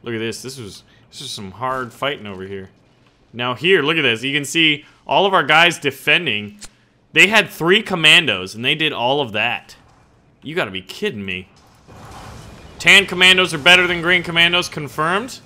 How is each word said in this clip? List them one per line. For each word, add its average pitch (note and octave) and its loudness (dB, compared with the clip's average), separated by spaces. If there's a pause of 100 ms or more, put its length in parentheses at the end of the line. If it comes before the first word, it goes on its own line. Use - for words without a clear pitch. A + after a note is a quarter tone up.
Look A#2 -8
at A2 -6
this. A2+ -8
This C3 -14
was, G2 -16 (260)
this - -18
was C3 -12
some G2 -12
hard B2+ -8
fighting C3+ -8
over F#2+ -12
here. F#2+ -12 (640)
Now B2 -4
here, E3+ 0
look D#3 0
at D#3 -2
this. A#2 0
You C3+ -4
can D3 -2
see D#3 0 (200)
all D#3+ 2
of G3 0
our E3+ 2
guys D#3+ 4
defending. B2+ -2 (540)
They E3 6
had G#3+ 2
three F#3 2
commandos D#3 2
and A2+ -10
they C#3+ 0
did D#3 -2
all B2 -2
of A#2+ -4
that. G#2+ -4 (680)
You D3+ -12
gotta D3+ -4
be F#2+ -8
kidding B2 -8
me. F#2 -10 (1300)
Tan F#3 6
commandos F#3 4
are D#3+ -4
better F3+ 6
than F3 -2
green F3 0
commandos, E3+ 0
confirmed? E3 -4